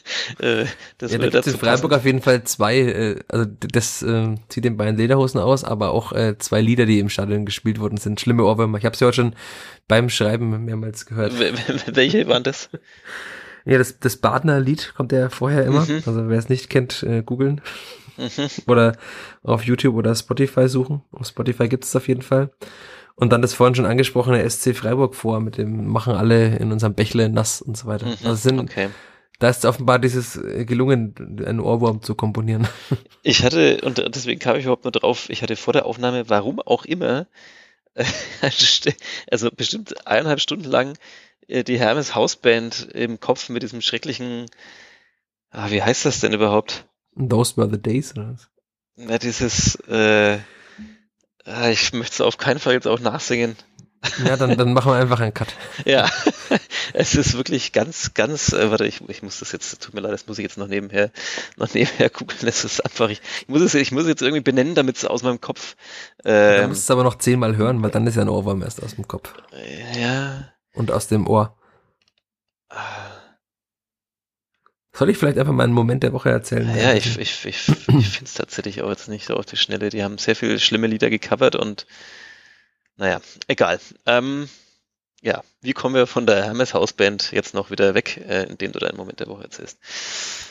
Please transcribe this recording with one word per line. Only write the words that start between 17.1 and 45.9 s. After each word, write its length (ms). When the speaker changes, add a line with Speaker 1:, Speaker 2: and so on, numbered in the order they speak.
Speaker 2:
googeln. 380
Speaker 1:
Mhm. 320
Speaker 2:
Oder 300
auf 220
YouTube 300
oder 200
Spotify 540
suchen. 340
Auf 160
Spotify 400
gibt's 200
es 80
auf 120
jeden 140
Fall. 280
Und 160
dann 100
das 120
vorhin 220
schon 100
angesprochene 560
S 180
C 140
Freiburg 400
vor, 260
mit 160
dem 300
machen 280
alle 420
in 160
unserem 220
Bächle 340
nass 340
und 140
so 100
weiter. 200
Speaker 1:
Mhm, 60
Speaker 2:
Also 100
es 100
sind, 160
Speaker 1:
okay. 300
Speaker 2:
da 100
ist 160
offenbar 360
dieses, 360
äh, 280
gelungen, 500
einen 140
Ohrwurm 420
zu 120
komponieren. 520
<laughs> 320
Speaker 1:
Ich 200
hatte, 400
und 160
deswegen 240
kam 180
ich 80
überhaupt 200
nur 80
drauf, 380
ich 120
hatte 140
vor 160
der 140
Aufnahme, 420
warum 320
auch 240
immer, 420
<laughs> 340
äh, 100
eine 80
St-, 460
also 200
bestimmt 560
eineinhalb 340
Stunden 280
lang, 300
äh, 180
die 140
Hermes 380
Hausband 760
im 280
Kopf 280
mit 140
diesem 180
schrecklichen, 640
ah, 200
wie 120
heißt 220